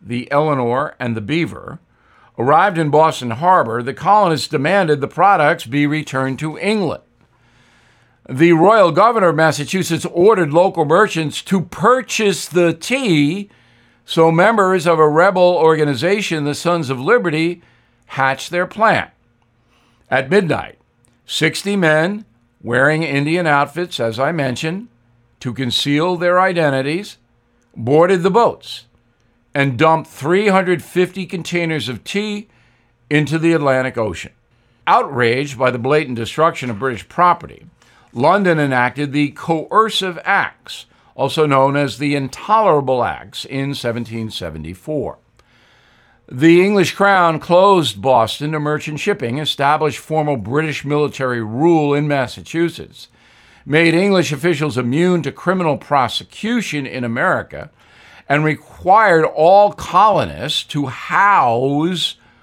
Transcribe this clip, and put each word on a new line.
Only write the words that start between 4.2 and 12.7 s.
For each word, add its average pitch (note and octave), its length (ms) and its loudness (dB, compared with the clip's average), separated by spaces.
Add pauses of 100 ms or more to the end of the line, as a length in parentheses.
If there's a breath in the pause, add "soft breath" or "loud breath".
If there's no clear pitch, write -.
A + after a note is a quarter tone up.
demanded D3+ 540 0
the C3+ 40 -6
products E3+ 600 2
be C#3+ 200 0
returned C#3 520 -4
to D#3 180 -8
England. F#3+ 460 -4 (1200 soft breath)
The D#3+ 280 4
royal F#3 360 6
governor G3+ 380 4
of D#3+ 80 2
Massachusetts D#3+ 680 -2
ordered F3+ 440 2
local E3+ 360 2
merchants D#3+ 560 0
to F#3+ 180 0
purchase G#3 880 0
the E3+ 240 2